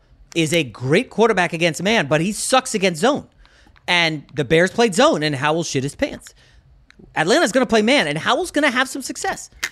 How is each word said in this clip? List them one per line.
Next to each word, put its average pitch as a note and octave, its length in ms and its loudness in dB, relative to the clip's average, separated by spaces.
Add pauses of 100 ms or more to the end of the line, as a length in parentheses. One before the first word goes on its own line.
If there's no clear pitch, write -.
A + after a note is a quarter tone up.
(340)
is D#3+ 200 0
a E3+ 100 2
great C3+ 460 -2
quarterback F#3+ 420 2
against E3 300 -2
man, F#3+ 260 0
but D3+ 140 2
he G3 100 -4
sucks B3 440 -2
against F3 260 -2
zone." B3+ 260 0 (600)
And E3 360 0 (100)
the C#3 120 -2
Bears E3 260 4
played A#3 220 2
zone, A3 300 4
and D3+ 120 -2
Howell D3+ 280 -2
shit C3+ 200 -4
his C#3+ 120 -8
pants. - 380 -8 (840)
Atlanta's G#3+ 360 2
gonna B3+ 140 2
play A3+ 160 2
man, A3 260 2
and D3 100 -2
Howell's C4 340 -2
gonna D4 200 0
have B3+ 180 0
some C#4 120 -10
success. - 480 -8 (220)